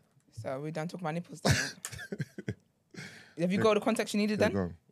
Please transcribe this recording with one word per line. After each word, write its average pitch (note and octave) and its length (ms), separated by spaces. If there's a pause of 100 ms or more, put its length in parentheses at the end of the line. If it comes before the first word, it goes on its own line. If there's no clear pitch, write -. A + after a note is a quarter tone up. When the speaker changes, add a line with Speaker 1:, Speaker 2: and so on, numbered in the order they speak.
(420)
Speaker 1:
So C3+ 180
we're D#3 100
done D#3+ 180
talking F3+ 160
about D#3 100
nipples E3+ 300
now. D#3+ 60
Speaker 2:
<laughs> - 1500 (400)
Speaker 1:
Have E3+ 140
you G3+ 60
Speaker 2:
Yeah. A3+ 40
Speaker 1:
got A3 60
all G#3+ 60
the G3+ 60
context A3 340
you G#3 60
needed G#3 180
Speaker 2:
Yeah, G3+ 100
Speaker 1:
then? - 60
Speaker 2:
go - 80
on. F2 120 (180)